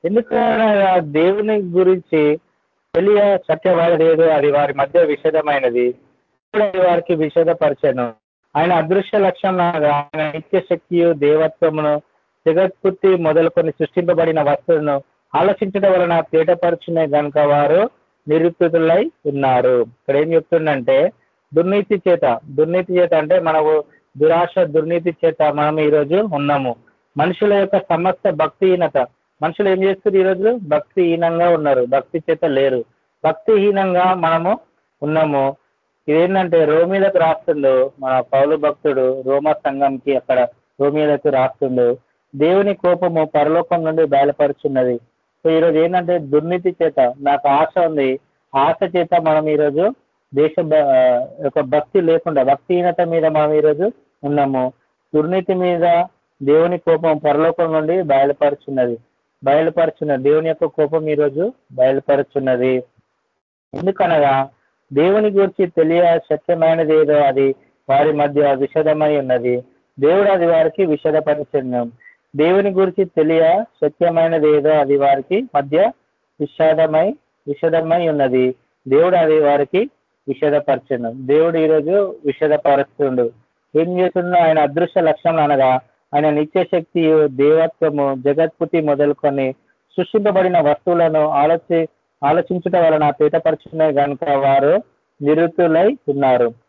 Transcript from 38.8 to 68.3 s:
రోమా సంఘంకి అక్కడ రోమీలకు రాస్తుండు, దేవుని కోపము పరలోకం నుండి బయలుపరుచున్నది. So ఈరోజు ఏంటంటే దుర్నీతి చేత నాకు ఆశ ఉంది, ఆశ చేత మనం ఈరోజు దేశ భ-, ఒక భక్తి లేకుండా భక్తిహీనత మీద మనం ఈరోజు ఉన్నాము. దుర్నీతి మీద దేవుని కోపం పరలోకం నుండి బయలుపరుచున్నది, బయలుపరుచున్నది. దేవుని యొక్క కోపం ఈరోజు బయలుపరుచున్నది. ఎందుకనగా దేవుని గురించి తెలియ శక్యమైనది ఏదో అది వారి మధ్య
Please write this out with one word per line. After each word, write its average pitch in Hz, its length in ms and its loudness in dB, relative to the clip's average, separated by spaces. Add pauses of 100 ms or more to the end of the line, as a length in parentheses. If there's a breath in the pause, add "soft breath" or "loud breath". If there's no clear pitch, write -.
రోమా 143 240 0 (140)
సంఘంకి 139 540 -2
అక్కడ 131 180 -2 (420)
రోమీలకు 147 480 0 (100)
రాస్తుండు, 127 500 -2 (460)
దేవుని 185 400 0 (100)
కోపము 170 380 0 (140)
పరలోకం 165 520 0
నుండి 160 160 0 (100)
బయలుపరుచున్నది. 139 840 0 (440)
So - 60 -4 (100)
ఈరోజు 160 260 2
ఏంటంటే 175 320 0 (180)
దుర్నీతి 175 460 -2
చేత 160 200 -2 (280)
నాకు 143 200 -2 (120)
ఆశ 160 140 0 (160)
ఉంది, 143 200 -2 (440)
ఆశ 143 260 0 (160)
చేత 175 180 -2 (140)
మనం 156 260 0
ఈరోజు 147 320 0 (540)
దేశ 151 160 0 (160)
భ-, 151 180 2 (600)
ఒక 135 100 -2 (160)
భక్తి 151 240 -2 (100)
లేకుండా 165 400 0
భక్తిహీనత 175 520 -2 (120)
మీద 165 140 0 (100)
మనం 151 220 0
ఈరోజు 151 280 0 (420)
ఉన్నాము. 135 360 -2 (500)
దుర్నీతి 180 480 -2
మీద 175 240 0 (540)
దేవుని 160 460 2
కోపం 160 280 0 (120)
పరలోకం 165 500 0
నుండి 156 200 0 (160)
బయలుపరుచున్నది, 139 840 -2 (520)
బయలుపరుచున్నది. 156 800 -2
దేవుని 156 240 0
యొక్క 156 160 -4 (100)
కోపం 156 260 -2 (100)
ఈరోజు 147 300 -2 (340)
బయలుపరుచున్నది. 131 960 0 (960)
ఎందుకనగా 160 640 0 (560)
దేవుని 196 460 2
గురించి 196 280 0 (140)
తెలియ 165 240 2 (280)
శక్యమైనది 160 720 0
ఏదో 147 140 2 (120)
అది 135 180 0 (420 soft breath)
వారి 147 240 2 (100)
మధ్య 147 180 0 (240)